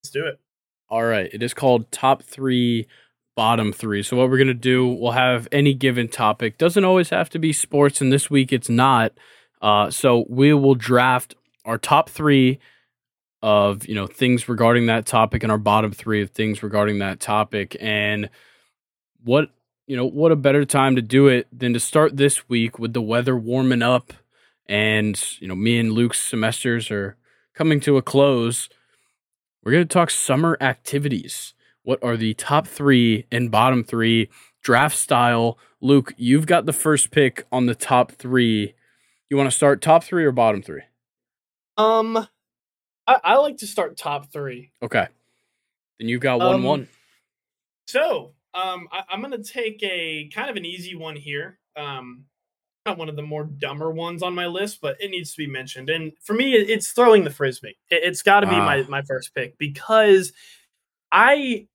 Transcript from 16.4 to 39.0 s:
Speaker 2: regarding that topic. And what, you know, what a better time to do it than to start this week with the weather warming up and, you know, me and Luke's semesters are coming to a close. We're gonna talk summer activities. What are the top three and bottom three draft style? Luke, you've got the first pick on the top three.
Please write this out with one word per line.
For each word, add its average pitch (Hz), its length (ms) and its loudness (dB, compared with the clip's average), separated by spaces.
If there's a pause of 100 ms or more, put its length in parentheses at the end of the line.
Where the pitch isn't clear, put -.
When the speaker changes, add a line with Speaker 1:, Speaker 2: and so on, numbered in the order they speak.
Speaker 2:
regarding 104 360 -2
that 98 200 -6
topic. 104 600 -4
And 104 500 -4 (960)
what, 131 260 0 (380)
you 135 80 -8
know, 123 100 -2
what 156 260 2
a 156 40 4
better 139 300 2
time 135 320 2
to 123 40 0
do 127 260 4
it 123 240 2
than 120 220 -2
to 117 60 0
start 151 380 2
this 139 300 0
week 113 300 -2
with 113 160 -8
the 120 80 -2
weather 120 340 0
warming 123 460 0
up 120 320 0 (540)
and, 107 520 0 (200)
you 92 80 -14
know, 92 80 -8
me 113 240 0
and 113 140 -2
Luke's 117 280 0
semesters 113 680 -4
are 98 260 -8 (380)
coming 156 240 0
to 139 180 2
a 127 60 0
close. 127 680 0 (920)
We're 113 80 -2
gonna 165 140 2
talk 170 260 0
summer 151 500 0
activities. 135 960 -6 (260)
What 123 220 -4
are 120 140 -2
the 110 180 -2
top 151 320 -2
three 120 640 2
and 120 180 -2
bottom 117 340 2
three 113 460 0 (320)
draft 135 360 2
style? 120 600 0 (240)
Luke, 139 360 2
you've 131 280 2
got 165 220 0
the 156 60 -4
first - 360 0
pick - 420 0
on 127 140 0
the 120 100 0
top 123 360 0
three. 113 640 0 (540)